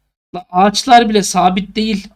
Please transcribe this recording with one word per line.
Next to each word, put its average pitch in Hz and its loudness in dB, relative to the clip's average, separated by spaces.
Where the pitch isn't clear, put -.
La 180 -14
ağaçlar 208 2
bile 208 0
sabit 190 -2
değil. 214 -6